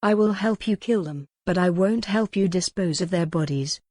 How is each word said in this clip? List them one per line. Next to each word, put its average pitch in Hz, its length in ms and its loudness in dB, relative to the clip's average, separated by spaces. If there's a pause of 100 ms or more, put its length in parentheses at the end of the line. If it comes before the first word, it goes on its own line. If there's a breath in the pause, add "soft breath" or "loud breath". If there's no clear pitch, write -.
I 208 120 4
will 214 180 4
help 202 340 -2
you 208 120 0
kill 220 260 0
them, 147 240 -8 (160)
but 180 140 0
I 180 100 4
won't 196 380 2
help 208 280 0
you 196 140 2
dispose 175 540 -2
of 170 80 -4
their 170 160 0
bodies. 147 640 -2